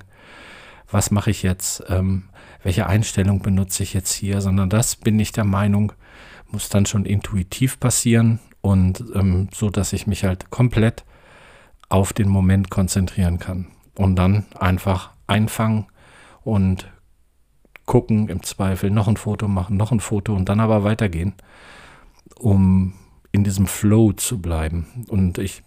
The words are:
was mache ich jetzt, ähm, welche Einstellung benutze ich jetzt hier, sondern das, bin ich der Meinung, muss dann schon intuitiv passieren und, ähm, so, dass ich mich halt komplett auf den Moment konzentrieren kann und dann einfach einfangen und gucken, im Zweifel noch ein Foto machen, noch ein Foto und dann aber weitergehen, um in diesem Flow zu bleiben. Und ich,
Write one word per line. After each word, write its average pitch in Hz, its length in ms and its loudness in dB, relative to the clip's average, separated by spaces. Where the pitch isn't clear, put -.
was - 220 -2
mache 101 180 0
ich - 140 -4
jetzt, - 440 -4
ähm, 92 360 -2
welche 95 240 0
Einstellung 98 560 0
benutze 95 400 0
ich - 100 -6
jetzt - 180 -4
hier, 98 300 -2
sondern 95 300 2
das, 107 240 0
bin 107 240 2
ich 107 140 -2
der 110 100 0
Meinung, 101 500 2
muss - 180 -8
dann 101 200 2
schon 101 180 -2
intuitiv 98 720 -4
passieren 117 600 2
und, 95 420 2
ähm, 95 400 2
so, 107 160 -2
dass 95 240 -2
ich 95 140 -4
mich 98 160 -2
halt 92 260 -4
komplett 117 560 0
auf 95 240 2
den 104 160 0
Moment 95 440 2
konzentrieren 92 640 0
kann 92 300 -8
und 98 200 2
dann 95 320 2
einfach 92 520 -2
einfangen 110 580 0
und 95 440 0
gucken, 110 440 0
im 90 120 -8
Zweifel 95 480 -4
noch 104 180 0
ein 107 100 2
Foto 104 300 -4
machen, 95 300 -2
noch 107 140 0
ein 117 80 2
Foto 107 340 -4
und 95 160 0
dann 101 100 2
aber 110 240 2
weitergehen, 98 500 -2
um 95 560 2
in 98 120 2
diesem 98 200 2
Flow 107 460 4
zu - 300 -6
bleiben. 85 640 -6
Und 95 300 0
ich, - 300 -8